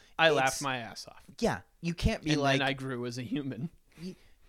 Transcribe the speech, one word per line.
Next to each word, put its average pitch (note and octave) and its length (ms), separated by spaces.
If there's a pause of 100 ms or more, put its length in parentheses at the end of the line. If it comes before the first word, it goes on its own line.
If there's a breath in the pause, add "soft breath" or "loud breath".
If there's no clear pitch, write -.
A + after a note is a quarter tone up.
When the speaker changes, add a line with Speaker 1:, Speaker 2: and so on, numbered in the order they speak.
(180 soft breath)
Speaker 1:
I D#3+ 100
Speaker 2:
it's D3+ 80
Speaker 1:
laughed C3 260
my C3 160
ass A2 300
off. - 140 (180)
Speaker 2:
Yeah, D3+ 200 (220)
you E3+ 140
can't - 280
be D3+ 80
Speaker 1:
And D3 100
Speaker 2:
like C#3 180
Speaker 1:
then C3+ 80
I C3+ 60
grew C3 340
as A#2+ 100
a B2+ 60
human. C3+ 460 (320 loud breath)
Speaker 2:
y-, F3+ 140 (340 loud breath)